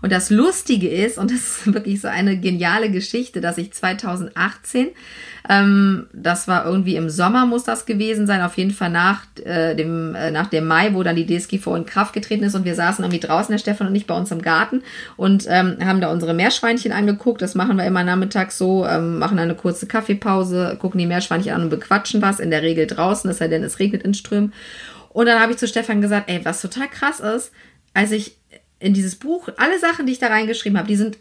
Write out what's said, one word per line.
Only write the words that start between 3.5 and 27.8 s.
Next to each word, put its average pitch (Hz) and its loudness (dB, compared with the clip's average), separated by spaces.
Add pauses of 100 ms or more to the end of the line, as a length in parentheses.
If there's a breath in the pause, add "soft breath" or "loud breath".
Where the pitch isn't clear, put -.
ich 180 -8
zweitausendachtzehn, 190 -2 (600 loud breath)
ähm, 196 6
das - -2
war 180 2
irgendwie 185 0
im 160 -2
Sommer, 196 4
muss 240 0
das - -4
gewesen 214 0
sein, 190 2
auf 175 -2
jeden 185 2
Fall 190 -2
nach, 180 2 (200)
äh, 165 0
dem, 160 -2
äh, 160 -4
nach 156 -2
dem 160 0
Mai, 185 4
wo 185 0
dann 170 0
die 165 0
D 170 0
S 175 -4
G 196 -2
V - -4
in 170 -4
Kraft - -2
getreten 208 -2
ist 202 0
und 190 0
wir 170 -2
saßen 180 0
irgendwie 175 -2
draußen, 185 0
der 214 0
Stefan 208 -2
und 196 0
ich, 208 -2
bei 170 -2
uns 185 -2
im 170 -4
Garten 170 0 (320 loud breath)
und, 196 4
ähm, 180 2
haben 190 2
da 165 0
unsere 170 0
Meerschweinchen 226 2
angeguckt. 208 0
Das 185 -4
machen 190 2
wir 185 2
immer 185 2
nachmittags 190 0
so, 185 2
ähm, 165 0
machen 190 0
dann 165 0
eine 160 -2
kurze 180 -4
Kaffeepause, 190 0
gucken 190 -2
die 175 2
Meerschweinchen 175 -2
an 170 -2
und 160 0
bequatschen 208 0
was, 196 2
in 170 -2
der 151 0
Regel 160 2
draußen, 165 -2
es 170 -2
sei 165 0
denn, 165 0
es - -8
regnet 202 0
in 202 2
Strömen. 208 -2 (560 loud breath)
Und 233 2
dann 233 4
habe 226 4
ich 240 -2
zu 247 -2
Stefan 226 0
gesagt, 202 0
ey, 175 -4
was - -4
total 254 -6
krass 285 -4
ist, 220 -4 (440 soft breath)